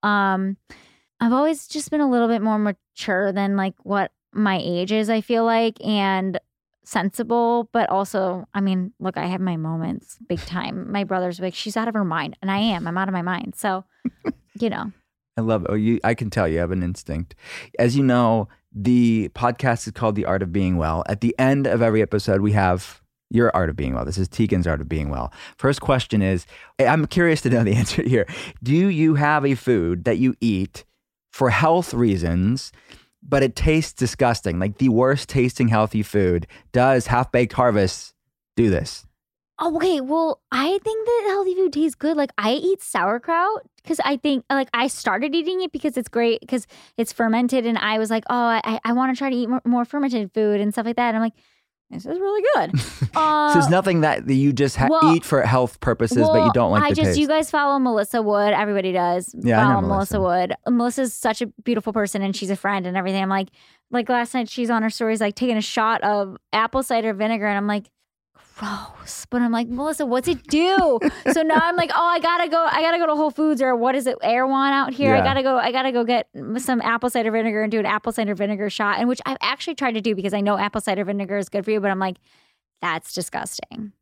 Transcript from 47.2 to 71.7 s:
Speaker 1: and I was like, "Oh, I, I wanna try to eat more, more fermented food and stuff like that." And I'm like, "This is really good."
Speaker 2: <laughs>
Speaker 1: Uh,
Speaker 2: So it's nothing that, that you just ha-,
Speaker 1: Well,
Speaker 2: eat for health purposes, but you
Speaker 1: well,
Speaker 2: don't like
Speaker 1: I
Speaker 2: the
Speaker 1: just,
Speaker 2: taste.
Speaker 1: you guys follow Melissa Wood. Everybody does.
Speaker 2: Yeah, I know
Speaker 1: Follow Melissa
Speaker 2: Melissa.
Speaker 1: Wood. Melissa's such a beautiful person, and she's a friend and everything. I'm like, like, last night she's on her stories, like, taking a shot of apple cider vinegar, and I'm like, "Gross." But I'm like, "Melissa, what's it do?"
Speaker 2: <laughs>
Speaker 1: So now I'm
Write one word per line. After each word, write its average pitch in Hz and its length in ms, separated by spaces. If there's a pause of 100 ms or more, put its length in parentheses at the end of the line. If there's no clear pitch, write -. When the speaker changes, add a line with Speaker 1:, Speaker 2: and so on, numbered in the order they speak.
Speaker 1:
and 233 120
I 214 220
was 220 100
like, 226 200
"Oh, 240 60
I, 226 480
I 233 100
wanna 254 220
try 277 140
to 254 60
eat 240 120
more, 254 160
more 240 220
fermented 247 480
food 208 260
and 208 140
stuff 220 140
like 233 100
that." 240 120
And 220 80
I'm 220 60
like, 226 120 (540)
"This - 160
is 320 140
really 392 240 (120)
good." 175 200
Speaker 2:
<laughs> - 400
Speaker 1:
Uh, 202 380
Speaker 2:
So 185 60
it's 139 100
nothing 185 320
that, 151 260
that 135 60
you 139 180
just 135 240
ha-, 135 140
Speaker 1:
Well, 320 260
Speaker 2:
eat - 80
for 143 200
health 123 360
purposes, 117 380
but - 160
you - 80
Speaker 1:
well, 311 100
Speaker 2:
don't 104 200
like 214 120
Speaker 1:
I 294 60
Speaker 2:
the - 60
Speaker 1:
just, - 160
Speaker 2:
taste. 277 80
Speaker 1:
you 294 100
guys 311 200
follow 277 300
Melissa 226 420
Wood. 208 320
Everybody 196 380
does. 180 480
Speaker 2:
Yeah, 113 220
I - 80
know - 60
Speaker 1:
Follow 92 120
Melissa 196 320
Speaker 2:
Melissa. 180 360 (100)
Speaker 1:
Wood. 247 100
Melissa's 240 380
such - 280
a 233 60 (160)
beautiful 220 300
person, 202 300
and 196 120
she's 185 140
a 196 80
friend 196 280
and 180 120
everything. 190 260
I'm 190 60
like, 196 200 (400)
like, 240 200
last 240 240
night 247 160
she's 240 200
on 226 140
her 220 60
stories, 220 320
like, 208 140
taking 247 200
a 214 60
shot 220 420
of 202 320 (160)
apple 254 320
cider 226 300
vinegar, 214 340
and 202 100
I'm 202 100
like, 208 220 (680)
"Gross." - 720
But 247 120
I'm 233 100
like, 233 180
"Melissa, 285 360
what's 247 220
it 320 200
do?" 330 520 (160)
Speaker 2:
<laughs> - 160
Speaker 1:
So 320 100
now 320 200
I'm 349 140